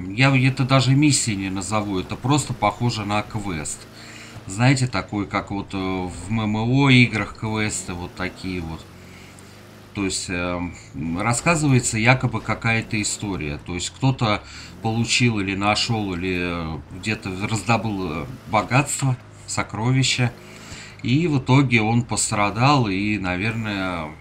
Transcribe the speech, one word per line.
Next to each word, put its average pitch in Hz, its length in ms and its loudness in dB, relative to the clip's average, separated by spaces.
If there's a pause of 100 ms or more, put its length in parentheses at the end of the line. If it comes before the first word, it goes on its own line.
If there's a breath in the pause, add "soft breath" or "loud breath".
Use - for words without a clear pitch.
я 131 260 4
это 131 300 2
даже 131 300 4
миссией 139 420 4
не 98 140 -2
назову, 98 480 -2
это 92 180 -6
просто 139 380 0
похоже 110 500 0
на 104 180 0
квест. 92 640 -6 (600 loud breath)
Знаете, 123 400 4
такой, 98 400 -4
как 98 240 -4
вот, 98 240 -8
э, - 20 -2
в 92 540 -4
М 113 100 0
М 107 160 0
О 127 320 4
играх 113 480 6
квесты, 107 560 -2
вот 90 220 -8
такие 92 460 -6
вот. 80 200 -8 (1160 loud breath)
То 101 80 -2
есть, - 240 -4
э, 90 320 -2 (580 loud breath)
рассказывается 123 800 2
якобы 120 420 2
какая-то 113 600 -2
история. 78 680 -4
То 87 80 -6
есть 87 160 -6
кто-то 123 520 0 (400 loud breath)
получил 113 580 2
или 95 160 -2
нашёл, 104 580 0
или, 90 240 -2
э, 85 400 -4 (200)
где-то 104 320 -4 (180)
раздобыл, 101 640 -2
э, 82 140 -6 (240)
богатство, 123 680 0 (300)
сокровища. 123 840 0 (720 loud breath)
И 147 260 2
в 147 100 2
итоге 127 440 4
он 117 200 4
пострадал, 110 840 2
и, 104 300 0
наверное, 95 920 -2 (100)